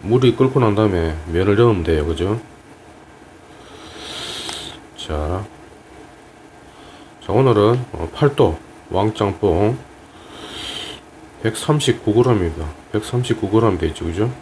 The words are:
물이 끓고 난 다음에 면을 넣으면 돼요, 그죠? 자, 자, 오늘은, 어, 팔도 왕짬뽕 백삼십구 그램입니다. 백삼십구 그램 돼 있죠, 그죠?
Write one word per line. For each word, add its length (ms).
물이 340
끓고 240
난 160
다음에 400
면을 300
넣으면 280
돼요, 220
그죠? 340
자, 480
자, 80
오늘은, 500
어, 200
팔도 460
왕짬뽕 840
백삼십구 720
그램입니다. 540
백삼십구 580
그램 300
돼 80
있죠, 180
그죠? 240